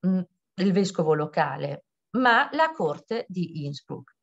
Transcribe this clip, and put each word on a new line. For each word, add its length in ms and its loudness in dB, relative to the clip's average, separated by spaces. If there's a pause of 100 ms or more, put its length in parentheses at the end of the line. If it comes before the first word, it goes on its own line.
mm, 140 2 (360)
il 160 2
vescovo 420 2
locale, 720 -2 (320)
ma 360 4
la 180 2
corte 580 -4
di 360 -6
Innsbruck. 580 -12